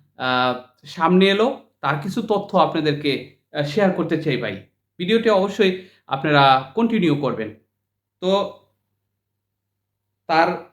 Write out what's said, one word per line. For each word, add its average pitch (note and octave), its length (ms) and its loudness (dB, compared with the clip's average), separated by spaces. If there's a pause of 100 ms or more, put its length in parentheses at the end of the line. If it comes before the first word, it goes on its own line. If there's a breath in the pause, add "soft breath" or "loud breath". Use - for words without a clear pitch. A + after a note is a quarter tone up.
(160)
আহ, B2+ 380 -2 (300)
সামনে F3 420 2
এলো, G3+ 220 2 (320)
তার D3 220 -2
কিছু G#3 200 -6
তথ্য G3+ 360 -4
আপনাদেরকে, D3+ 540 0 (400)
আহ, D3+ 120 -4
শেয়ার F#3+ 280 0
করতে E3 300 -2
চাই C#3 140 -2
ভাই। A2 180 -6 (440)
ভিডিওটি A3 320 0
অবশ্যই G3 420 2 (340 loud breath)
আপনারা C#3 680 2
কন্টিনিউ G#3+ 420 0
করবেন। A2 380 -6 (680)
তো F#3 80 -2 (2000)
তার E3 220 2 (240)